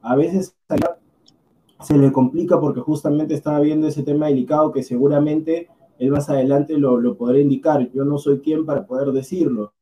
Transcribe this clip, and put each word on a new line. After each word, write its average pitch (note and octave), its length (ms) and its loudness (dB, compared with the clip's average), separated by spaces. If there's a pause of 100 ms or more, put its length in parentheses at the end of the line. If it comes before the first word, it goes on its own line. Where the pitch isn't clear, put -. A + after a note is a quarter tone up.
a A#2+ 140 -4
veces E3+ 420 -2 (1200)
se D3 180 2
le C#3 140 6
complica C3 480 2
porque C#3 200 -2
justamente D3+ 540 -2
estaba D3 260 -2
viendo D#3 280 0
ese C#3+ 140 -6
tema D3 240 0
delicado D3+ 460 0
que C3+ 100 -4
seguramente D3+ 880 0 (300)
él B2+ 120 0
más C#3+ 200 -2
adelante C#3+ 480 0
lo, B2+ 220 2
lo A#2 160 -2
podrá B2 220 0
indicar, C#3 540 2
yo C3+ 120 -2
no C#3+ 140 -2
soy C#3+ 220 0
quien D#3 240 -2
para D3 220 -4
poder C3+ 260 -4
decirlo C3+ 680 -4